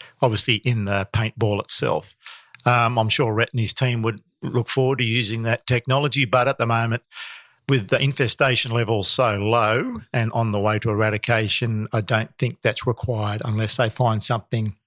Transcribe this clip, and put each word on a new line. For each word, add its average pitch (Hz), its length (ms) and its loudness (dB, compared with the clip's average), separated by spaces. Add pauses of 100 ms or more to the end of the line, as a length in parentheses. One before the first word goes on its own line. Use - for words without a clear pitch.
(220)
obviously 107 340 2
in 110 300 -2
the 98 280 -2
paintball 107 460 0
itself. - 560 -2 (500)
Um, 120 320 2
I'm 110 120 2
sure 113 240 0
Rhett 113 180 0
and 123 80 -2
his 107 140 0
team 123 280 0
would 110 200 -2 (200)
look 123 260 -2
forward 131 320 0
to 123 40 2
using 113 400 0
that 113 240 -2
technology, 135 580 0
but 123 220 2
at - 100 0
the 117 80 0
moment, 117 380 0 (640)
with 120 220 0
the 127 120 2
infestation 131 720 2
levels 113 360 0
so 113 280 2
low 113 640 0 (100)
and 113 200 0
on 117 200 -2
the 104 80 0
way 107 200 0
to 113 100 -2
eradication, 107 1040 0
I 113 80 0
don't 110 380 -2
think 120 220 -4
that's - 260 -2
required 107 580 -2
unless 110 320 -2
they 117 120 2
find 110 340 0
something 110 520 -4 (120)